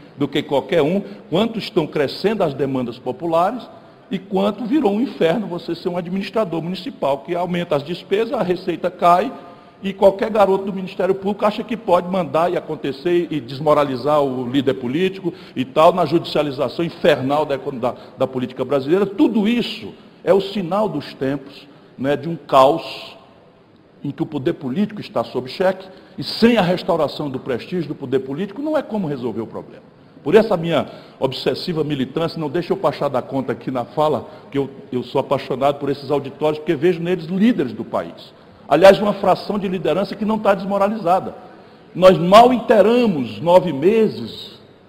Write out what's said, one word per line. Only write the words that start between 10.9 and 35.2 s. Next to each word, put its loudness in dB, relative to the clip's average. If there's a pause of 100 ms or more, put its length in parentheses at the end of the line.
Público -4
acha 0
que -6
pode 2
mandar 0
e -2
acontecer -2
e -4
desmoralizar 2
o -2
líder 2
político -2 (220)
e -2
tal, 6
na 2
judicialização -2
infernal 2
da -2
econ-, -8
da, -2 (200)
da 0
política -4
brasileira. 0
Tudo 2
isso -2 (320)
é 2
o 6
sinal -2
dos -8
tempos, -6 (300)
né, 0
de -6
um -6
caos 2 (880)
em -6
que -6
o 0
poder -2
político -2
está -2
sob -6
cheque, -2 (280)
e -8
sem 4
a 4
restauração 0
do -6
prestígio -4
do -8
poder -2
político, -8
não -2
é -2
como -4
resolver -4
o -6
problema. -16 (280)
Por 0
essa 6
minha 0 (320)
obsessiva -2
militância, -4
não -4
deixa -2
eu -4
passar 0
da -2
conta -4
aqui -6
na -4
fala, -2 (220)
que -4
eu, -2 (240)
eu -4
sou -2